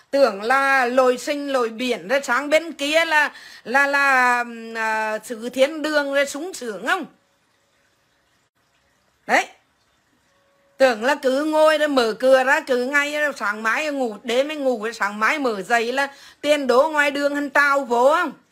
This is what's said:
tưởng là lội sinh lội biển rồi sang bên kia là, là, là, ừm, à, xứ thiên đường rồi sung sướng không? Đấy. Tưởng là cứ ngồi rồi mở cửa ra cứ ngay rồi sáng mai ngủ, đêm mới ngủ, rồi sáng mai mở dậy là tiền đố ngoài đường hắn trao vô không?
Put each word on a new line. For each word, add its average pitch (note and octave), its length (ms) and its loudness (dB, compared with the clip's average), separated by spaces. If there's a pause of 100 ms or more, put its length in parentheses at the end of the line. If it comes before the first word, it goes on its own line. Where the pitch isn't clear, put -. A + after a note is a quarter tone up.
(100)
tưởng A3+ 320 2
là C4+ 440 2
lội B3+ 320 2
sinh C#4+ 340 -6
lội B3 160 0
biển A3+ 400 -6
rồi C4+ 140 0
sang C4+ 280 -2
bên D#4+ 220 0
kia D4+ 320 0
là, D4+ 280 0 (320)
là, C#4 220 2
là, C4+ 520 2
ừm, A#3 360 -10
à, A3 440 -4
xứ A3+ 300 -12
thiên C#4+ 340 0
đường D4 320 -2
rồi C#4 120 2
sung D4 280 -10
sướng G#3+ 320 -10
không? E4+ 200 -2 (2250)
Đấy. D#4+ 200 0 (1300)
Tưởng A#3 260 2
là C#4 100 2
cứ C#4 300 0
ngồi D#4 340 4
rồi D4+ 100 0
mở A#3+ 320 0
cửa C4 240 4
ra C#4+ 160 2
cứ B3 240 -2
ngay D4 360 -2
rồi D4 160 -2
sáng G#3+ 260 -6
mai A#3+ 240 -2
ngủ, C4 360 -4
đêm B3+ 260 -2
mới D#4 80 -8
ngủ, B3+ 260 -2
rồi A3+ 100 -6
sáng G#3 280 -6
mai B3+ 180 0
mở A3+ 240 -4
dậy A#3 300 -2
là C#4 160 -2 (320)
tiền D4 260 0
đố B3+ 220 4
ngoài D4 220 0
đường C#4+ 240 -2
hắn C#4+ 160 -4
trao C#4+ 340 2
vô A#3+ 300 4
không? E4 180 0 (200)